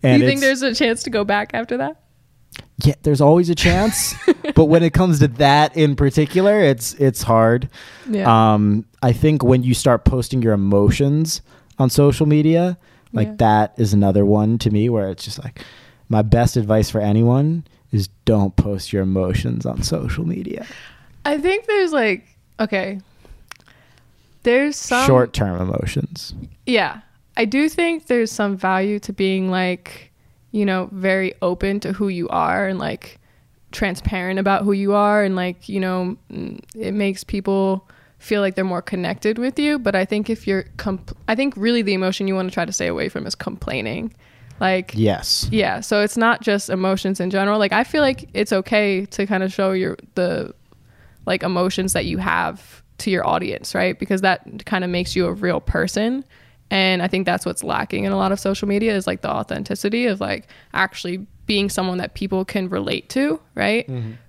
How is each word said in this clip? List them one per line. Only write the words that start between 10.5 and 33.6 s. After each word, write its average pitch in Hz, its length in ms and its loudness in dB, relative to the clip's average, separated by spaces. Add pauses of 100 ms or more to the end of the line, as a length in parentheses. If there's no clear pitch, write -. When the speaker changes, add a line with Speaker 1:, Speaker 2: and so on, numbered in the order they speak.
Speaker 1:
emotions 107 880 2 (380)
on 131 100 4
social 143 380 4
media, 165 500 4 (360)
like, 110 160 2
Speaker 2:
Yeah. 214 80 -12
Speaker 1:
that 107 400 4
is 107 160 2
another 101 320 4
one 107 340 4
to 113 100 0
me 107 200 2
where 104 200 0
it's - 160 -10
just - 180 -12
like, - 200 -14 (460)
my 110 120 4
best 117 340 4
advice 107 360 2
for 110 100 0
anyone 123 640 2 (280)
is 101 180 -2 (160)
don't 101 300 2
post 101 380 -2
your 98 80 0
emotions 95 640 -2
on - 160 -6
social - 460 -4
media. - 380 -8 (600)
Speaker 2:
I 294 140 0
think 381 260 -2
there's, 392 260 0
like, 220 360 0 (320)
okay, 196 400 -4 (1400)
there's 277 320 2
some 254 320 -2
Speaker 1:
Short-term 113 540 2
emotions. - 720 -6 (320)
Speaker 2:
Yeah. 214 360 0 (340)
I 233 100 0
do 277 240 0
think 339 380 -2
there's 233 240 0
some 202 260 -2
value 190 420 -2
to 202 140 -10
being, 190 360 0
like, 185 640 -4 (400)
you 208 140 0
know, 185 260 -2
very 190 500 -2
open 190 400 -2
to 196 120 -6
who 196 140 -2
you 175 220 -4
are 180 380 0
and, 190 120 -4
like, - 400 -10 (520)